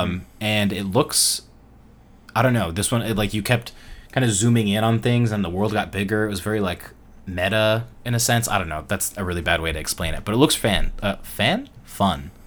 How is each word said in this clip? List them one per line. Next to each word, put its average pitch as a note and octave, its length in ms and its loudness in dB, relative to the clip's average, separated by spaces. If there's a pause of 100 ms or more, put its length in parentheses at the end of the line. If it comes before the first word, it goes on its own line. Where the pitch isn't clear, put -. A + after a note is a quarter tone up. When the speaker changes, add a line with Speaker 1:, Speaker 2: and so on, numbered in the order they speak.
(100)
Speaker 1:
Mm-hmm. F2+ 80 -4 (220)
Speaker 2:
and G#2+ 320 0
it G2 120 -4
looks, - 580 0 (920)
I G#2+ 60 2
don't B2 140 4
know, F2+ 160 0
this F#2+ 200 -2
one, A#2 120 0
it, G#2 160 -2
like, G#2 160 0
you G#2+ 80 -2
kept A#2+ 300 -2 (400)
kinda B2+ 180 2
zooming A2+ 380 2
in G#2 140 2
on A2+ 180 2
things A#2+ 300 2
and G#2 140 -2
the E2+ 60 -4
world G2 220 0
got G#2 200 -2
bigger. G2+ 320 0
It G#2+ 60 -2
was G2 100 -4
very, G#2+ 200 -2
like, F2 300 -4 (360)
meta G#2+ 580 2 (220)
in A#2+ 80 0
a A#2+ 60 0
sense. A#2 280 2
I G2+ 80 0
don't E2+ 140 -2
know. D2+ 180 -6
That's - 300 -4
a G2 60 -4
really F2 180 -2
bad E2+ 180 2
way E2 120 -2
to D2+ 60 -4
explain D#2+ 360 -4
it, D2 100 -8
but G#2 80 -4
it A2+ 60 2
looks D3+ 160 6
fan, - 380 2 (100)
uh, G2+ 140 0
fan? F3+ 520 -2 (160)
Fun. D#2 460 -2 (160)